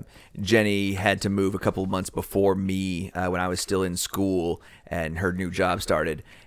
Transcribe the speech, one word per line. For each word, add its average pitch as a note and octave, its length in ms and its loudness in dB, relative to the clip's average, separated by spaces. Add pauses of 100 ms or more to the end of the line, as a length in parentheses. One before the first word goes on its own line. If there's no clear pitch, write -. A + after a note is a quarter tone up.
(400)
Jenny G2+ 520 4
had G2 300 2
to G#2 80 0
move G2 260 2
a - 20 -2
couple G2 280 0
months F#2+ 240 -2
before G2 440 2
me, F#2+ 580 -2
uh, F2+ 180 -2
when F2+ 100 0
I F#2 80 0
was F2+ 120 -2
still F#2+ 220 0
in F2 140 -2
school F#2 680 0 (240)
and E2 320 -4
her F#2 140 0
new F2+ 180 -4
job F2+ 320 0
started. D#2+ 400 0 (240)